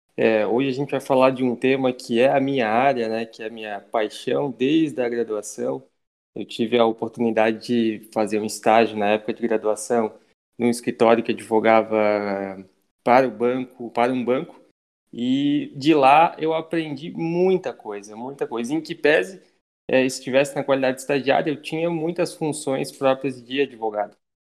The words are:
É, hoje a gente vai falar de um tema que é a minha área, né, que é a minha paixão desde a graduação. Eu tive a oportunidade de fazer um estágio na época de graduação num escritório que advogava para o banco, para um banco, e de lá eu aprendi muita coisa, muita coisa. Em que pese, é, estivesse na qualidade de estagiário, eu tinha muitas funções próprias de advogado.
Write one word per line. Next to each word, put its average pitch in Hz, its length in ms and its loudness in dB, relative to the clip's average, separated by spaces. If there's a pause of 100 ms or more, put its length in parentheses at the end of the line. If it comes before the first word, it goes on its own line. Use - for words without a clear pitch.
(160)
É, 113 300 2
hoje 123 240 0
a - 20 -2
gente 139 200 -6
vai 135 100 -2
falar 131 300 4
de 131 120 -4
um 123 120 0
tema 131 360 0
que 117 280 -4
é 131 120 4
a 143 80 4
minha 135 300 0
área, 120 400 2
né, 113 160 -4
que 113 160 -18
é 110 60 -8
a - 20 -8
minha 107 320 -12
paixão 127 720 -4
desde 135 500 0
a 120 80 -2
graduação. 120 720 -6 (520)
Eu 107 100 -10
tive 120 320 -2
a 117 80 6
oportunidade 113 800 0
de 113 480 -2
fazer 107 260 0
um 107 60 -6
estágio 110 500 2
na 104 140 0
época 107 240 0
de - 80 -12
graduação 110 720 -2 (420)
num 120 140 0
escritório 117 540 2
que - 80 -4
advogava 110 640 2 (1080)
para 127 240 6
o 117 40 -4
banco, 123 580 -4
para 123 240 0
um 127 100 -2
banco, 131 380 -4 (500)
e 139 640 -2
de 147 200 2
lá 147 420 6
eu 160 160 -4
aprendi 160 560 -6
muita 170 640 -2
coisa, 104 420 -14
muita 135 320 -8
coisa. 117 240 -6
Em 160 80 -2
que 160 140 -10
pese, 185 480 2 (480)
é, 131 160 4
estivesse 135 500 0
na 143 80 -4
qualidade 135 340 0
de - 40 -14
estagiário, 139 500 0
eu 139 80 -6
tinha 165 300 -4
muitas 170 460 -4
funções 143 560 -4
próprias 131 520 -2
de 131 180 -2
advogado. 110 540 -4 (380)